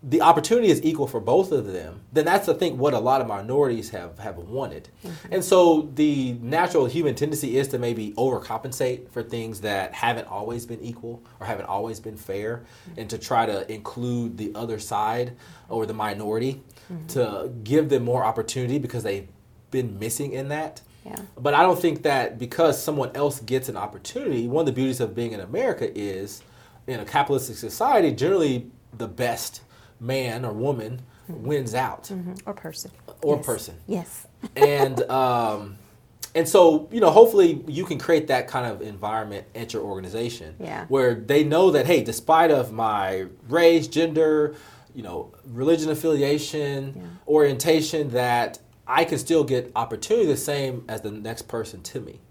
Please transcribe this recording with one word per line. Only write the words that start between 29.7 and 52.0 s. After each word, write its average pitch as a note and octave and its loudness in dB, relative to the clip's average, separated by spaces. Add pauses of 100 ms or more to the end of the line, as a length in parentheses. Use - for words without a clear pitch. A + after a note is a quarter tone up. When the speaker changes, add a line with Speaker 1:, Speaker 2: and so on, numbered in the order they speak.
Speaker 1:
man B2 -4
or A2+ -6
woman A#2+ -4 (280)
Speaker 2:
Mm-hmm. A#2 -10
Speaker 1:
wins C3 -2
out. B2+ -4
Speaker 2:
Mm-hmm. F#3 -10 (120)
Or G#3 -10
person. - -14 (320)
Speaker 1:
Or D3 2
Speaker 2:
Yes. - -6
Speaker 1:
person. A#2 -6 (120)
Speaker 2:
Yes. - -8 (300)
Speaker 1:
And, C3+ 4
um, A#2 0 (580)
and D#3+ 2
so, E3 8
you A#3 0
know, F#3 8
hopefully F#3+ 8
you D#3 -4
can D3 -4
create D#3 4
that B2+ 0
kind B2+ -4
of G#2 -6
environment G#2 -6
at A2+ -10
your A2 -4
organization F#2+ -8
Speaker 2:
Yeah. - -10
Speaker 1:
where B2+ 4
they C#3 4
know E3 6
that, D3 4
hey, D#3+ 4
despite D#3+ 4
of B2 2
my G2+ -2 (220)
race, E3 6
gender, D#3 2 (380)
you B2 -14
know, F2 -12 (140)
religion D3+ 2
affiliation, C#3+ 0
Speaker 2:
Yeah. F3+ -14 (260)
Speaker 1:
orientation, D3+ 4
that A#2+ 0 (280)
I C#3 4
can D#3+ -4
still D#3+ 2
get B2 -2
opportunity A#2 0
the C#3+ 2
same C3+ -4
as G#2+ -8
the G#2+ -8
next G#2+ -10
person G#2+ -8
to - -10